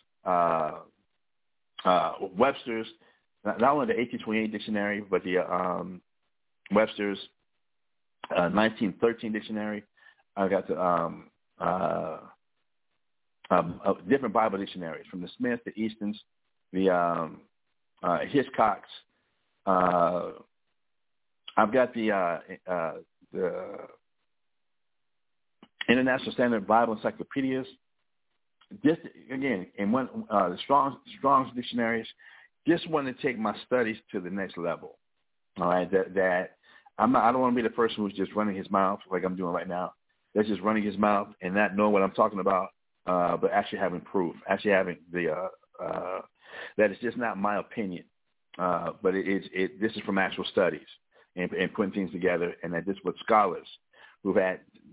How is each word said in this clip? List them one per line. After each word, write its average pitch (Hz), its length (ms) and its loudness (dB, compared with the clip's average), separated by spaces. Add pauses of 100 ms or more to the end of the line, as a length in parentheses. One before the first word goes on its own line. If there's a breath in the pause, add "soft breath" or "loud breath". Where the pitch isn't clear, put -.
(260)
uh, 82 540 2 (1040)
uh, 82 300 4 (240)
Webster's, 117 500 0 (560 soft breath)
not, 104 160 -4
not 131 140 6
only 139 140 0
the 110 120 0
eighteen 120 200 -4
twenty-eight 110 320 -2
dictionary, 104 580 -2
but 90 140 0
the, 90 160 0
uh, 87 140 -2
um, 90 480 -4 (680)
Webster's, 101 480 2 (1160)
uh, 85 140 4
nineteen 107 520 2
thirteen 117 300 0
dictionary. 107 520 -6 (520 soft breath)
I've 98 140 2
got 92 180 0
the, 82 140 -2
um, 85 440 0 (340)
uh, 85 580 -2 (1300)
um, 87 340 0
uh, 98 80 2 (160)
different 127 240 2
Bible 110 240 0
dictionaries 87 540 -8
from 92 100 -10
the 87 160 -10
Smiths, 123 280 -4
the 101 140 -10
Easton's, 107 400 -4 (520)
the, 92 180 2
um, 85 520 0 (600)
uh, 90 180 0 (140)
Hiscox. 113 460 2 (840)
Uh, 90 640 2 (1200)
I've 107 180 4
got 123 200 4
the, 110 180 0
uh, 87 280 0 (280)
uh, 82 260 -2 (380)
the 92 460 -4 (2000)
International 127 420 2
Standard 117 340 0
Bible 110 280 4
Encyclopedias. 131 720 -4 (1160)
Just 165 180 4 (300)
again, 131 360 -2 (100)
in 101 140 0
one, 127 180 0 (220)
uh, 98 180 4
the 87 140 -6
Strong's, 139 320 2 (240)
Strong's 135 360 4
dictionaries. 117 520 -2 (600 loud breath)
Just 170 220 2
want 151 160 0
to 127 160 -4
take 117 160 -2
my 107 180 -2 (120)
studies 113 300 2 (140)
to 104 100 -4
the 87 80 -8
next 95 280 -6
level. 78 400 -6 (600)
All 87 80 2
right, 90 240 2
that, 95 240 2
that 92 420 2 (400 soft breath)
I'm 110 140 4
not, 123 120 4
I 117 80 6
don't 127 100 2
wanna 123 140 2
be 120 60 2
the 110 80 0
person 113 280 0
who's 101 160 -2
just 95 200 -4
running 104 220 0
his 95 160 -8
mouth 98 280 2 (120)
like 92 120 -2
I'm 92 120 -2
doing 87 180 -2
right 87 140 -4
now. 90 260 -6 (400)
That's 107 140 2
just 98 140 -2
running 107 220 2
his 98 140 -4
mouth 104 300 2 (140)
and 92 120 -4
not 101 220 2
knowing 104 180 4
what 98 80 6
I'm 95 100 2
talking 104 280 2
about, 95 300 0 (360)
uh, 87 320 2
but 95 140 2
actually 101 280 -2
having 90 220 -2
proof, 87 340 -2 (140)
actually 98 220 2
having 92 260 2 (140)
the, 85 200 0
uh, - 520 -8
uh, 87 380 -6 (560 loud breath)
that 104 140 4
it's 95 100 -10
just 117 160 -4
not 113 200 -4
my 101 200 0
opinion, 92 480 -6 (520)
uh, 87 340 0 (120)
but 92 100 4
it, 95 140 0
it, 95 160 0 (100)
it, 92 280 -2
this 110 100 0
is 104 120 -8
from 98 140 -2
actual 92 280 -2
studies 85 420 0 (480 soft breath)
and, 90 160 -4
and 90 220 -2
putting 101 180 -2
things 95 200 -4
together, 87 520 0
and 87 100 -6
that 85 120 -4
this 98 100 -4
is - 80 -16
what 87 200 -4
scholars 95 440 2 (560 loud breath)
who've 95 120 0
had 92 260 2 (320)